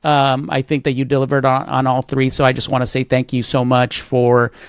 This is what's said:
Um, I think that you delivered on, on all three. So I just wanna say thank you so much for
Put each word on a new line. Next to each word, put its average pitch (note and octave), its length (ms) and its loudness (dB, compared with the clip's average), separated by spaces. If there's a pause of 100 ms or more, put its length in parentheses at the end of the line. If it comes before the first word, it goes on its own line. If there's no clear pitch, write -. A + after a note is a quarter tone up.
Um, C#3 480 0
I C3+ 100 -2
think C#3 220 -4
that C#3+ 80 -2
you C3 140 -2
delivered C3+ 400 0
on, C3 220 0
on C3 200 -2
all B2+ 140 0
three. C3 280 -2
So C#3 160 -2
I C3 60 4
just B2 180 -4
wanna B2+ 180 -2
say C3 160 -2
thank B2+ 300 -2
you B2 80 -2
so B2+ 240 -2
much B2 360 0
for A#2+ 500 2 (180)